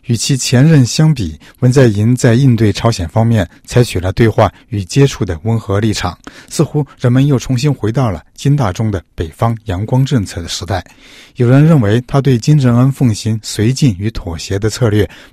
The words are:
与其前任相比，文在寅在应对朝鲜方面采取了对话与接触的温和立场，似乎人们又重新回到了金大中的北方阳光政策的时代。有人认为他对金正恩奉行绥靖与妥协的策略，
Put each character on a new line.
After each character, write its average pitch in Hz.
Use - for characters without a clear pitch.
与 120
其 -
前 131
任 147
相 156
比， 85
文 127
在 131
寅 107
在 123
应 127
对 107
朝 117
鲜 87
方 110
面 113
采 -
取 -
了 92
对 113
话 104
与 101
接 139
触 -
的 90
温 113
和 101
立 107
场， 87
似 -
乎 147
人 123
们 131
又 139
重 127
新 139
回 110
到 123
了 78
金 143
大 107
中 110
的 98
北 85
方 117
阳 95
光 131
政 123
策 -
的 82
时 -
代。 92
有 123
人 139
认 160
为 110
他 -
对 131
金 151
正 123
恩 131
奉 123
行 110
绥 110
靖 127
与 104
妥 -
协 98
的 107
策 117
略， 104